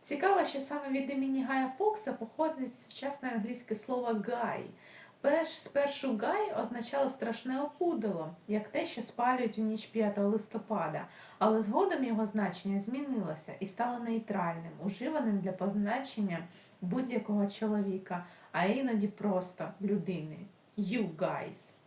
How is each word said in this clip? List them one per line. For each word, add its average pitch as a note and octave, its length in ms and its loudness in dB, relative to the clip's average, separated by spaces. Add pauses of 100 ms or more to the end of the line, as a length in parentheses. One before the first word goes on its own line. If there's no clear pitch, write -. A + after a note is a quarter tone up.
Цікаво, F4 440 4
що C#4 140 -2
саме C#4 300 -4
від C4+ 200 0
імені C4+ 340 0
Гая C4 340 0
Фокса G#4 360 2
походить C4 640 -2
сучасне C4 560 -6
англійське A3+ 440 -2
слово A#3+ 520 -2
«гай». A#3 380 -2 (560)
Перш, D#4+ 280 4
спершу C#4 680 0
«гай» E4+ 360 2
означало B3 560 0
страшне B3+ 520 -2
опудало, G#3+ 720 0 (120)
як G#3+ 200 0
те, - 180 -2
що - 160 -6
спалюють B3 560 2
у G#3+ 40 0
ніч A3 240 0
п'ятого G#3 440 2
листопада, G3+ 760 -2 (320)
але A3 220 6
згодом C#4+ 420 4
його A3 220 2
значення G3 540 0
змінилося A3+ 800 -4
і G3 80 -4
стало A#3+ 320 -2
нейтральним, F#3 720 -2 (140)
уживаним A3+ 540 0
для F#3 120 -2
позначення G3+ 960 0 (340)
будь-якого G#3 680 2
чоловіка, G3 800 0 (260)
а F3 140 2
іноді A3+ 420 2
просто G3 600 -2 (120)
людини. E3+ 560 0 (400)
You G3 380 0
guys. - 600 -4 (120)